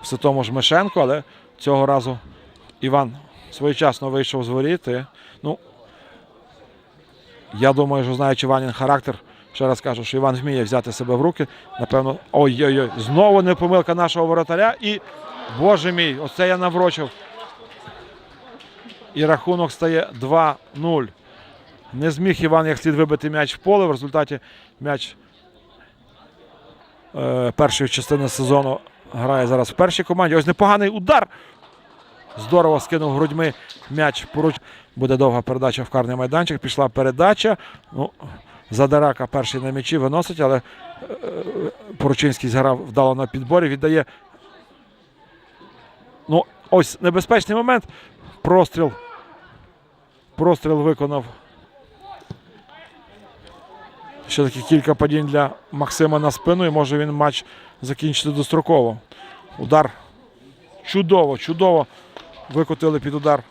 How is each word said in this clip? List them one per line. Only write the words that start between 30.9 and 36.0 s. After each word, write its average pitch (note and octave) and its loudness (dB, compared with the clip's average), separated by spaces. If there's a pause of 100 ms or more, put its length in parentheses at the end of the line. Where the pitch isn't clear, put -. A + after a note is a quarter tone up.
Здорово D#3 2
скинув D3+ -2
грудьми D3+ 0 (360)
м'яч D3 -2
поруч. D3+ -2 (400)
Буде C3 0
довга B2 4
передача B2+ -2
в - -12
карний B2+ -2